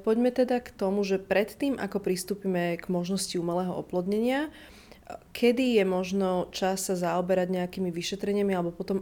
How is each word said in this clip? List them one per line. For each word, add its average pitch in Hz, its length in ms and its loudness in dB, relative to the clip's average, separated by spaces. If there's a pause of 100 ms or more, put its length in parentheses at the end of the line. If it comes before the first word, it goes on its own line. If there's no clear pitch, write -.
poďme 240 320 2
teda 254 240 2
k - 160 -10
tomu, 202 320 0
že 190 120 0
predtým, 214 600 0
ako 196 240 -4
pristúpime 180 720 -2
k 170 160 -8
možnosti 185 480 -2
umelého 175 320 -2
oplodnenia, 214 800 -2 (800)
kedy 240 480 4
je 196 80 6
možno 185 640 0
čas 190 400 -2
sa 185 80 0
zaoberať 180 560 2
nejakými 180 400 -2
vyšetreniami, 202 580 -2
alebo 175 220 0
potom, 190 280 -2